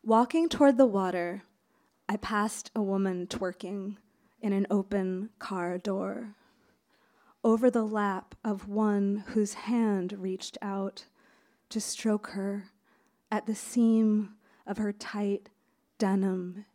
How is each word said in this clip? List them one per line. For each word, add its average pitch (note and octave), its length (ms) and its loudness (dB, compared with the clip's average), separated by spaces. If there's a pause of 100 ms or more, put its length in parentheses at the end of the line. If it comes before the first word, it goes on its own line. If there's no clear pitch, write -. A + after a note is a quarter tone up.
Walking B3 460 4
toward C#4 280 6
the C4+ 80 10
water, F#3 560 0 (640)
I G#3 100 -2
passed G#3 580 -2
a A3 80 0
woman F#3+ 420 0
twerking F#3+ 720 -6 (420)
in G#3 140 0
an G3 160 2
open G3 680 0
car F3+ 400 -4
door, G3 560 -6 (1080)
over A3+ 280 4
the A#3 120 0
lap G#3 600 -4
of G3 240 -4
one G3+ 600 0
whose G#3 260 0
hand G#3 580 0
reached F#3+ 480 -8
out G3 440 -6 (640)
to A3 120 -4
stroke G#3 460 -2
her G3+ 380 -6 (680)
at G#3 160 -2
the A3 80 -2
seam A3 800 2 (320)
of G3 100 -4
her G#3 160 -2
tight G#3 560 -4 (480)
denim F#3+ 760 0